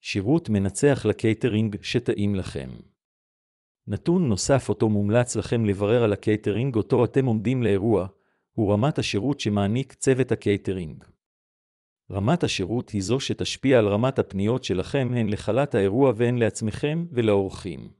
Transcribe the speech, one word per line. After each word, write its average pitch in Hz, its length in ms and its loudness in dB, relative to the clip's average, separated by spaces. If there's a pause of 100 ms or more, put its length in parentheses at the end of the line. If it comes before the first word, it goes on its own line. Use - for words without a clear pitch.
שירות 123 480 -2
מנצח 107 560 2
לקייטרינג 107 760 0
שטעים 104 540 -2
לכם. 69 340 -8 (1160)
נתון 165 400 0
נוסף 123 420 0
אותו 110 200 2
מומלץ 107 460 0
לכם 117 300 0
לברר 104 380 2
על 107 100 2
הקייטרינג 107 640 -2
אותו 117 300 2
אתם 131 200 0
עומדים 120 380 0
לאירוע, 98 440 2 (460)
הוא 104 200 0
רמת 131 260 2
השירות 135 400 -2
שמעניק 104 540 -2
צוות 127 380 0
הקייטרינג. 98 720 -4 (1080)
רמת 104 320 0
השירות 107 460 -4
היא 104 120 -4
זו 107 180 0
שתשפיע 123 600 0
על 107 80 4
רמת 113 320 0
הפניות 107 440 -2
שלכם 120 520 -2
הן 113 140 -2
לחל"ת 107 460 -2
האירוע 113 400 4
והן 120 220 0
לעצמכם 120 720 -2
ולאורחים. 98 880 -2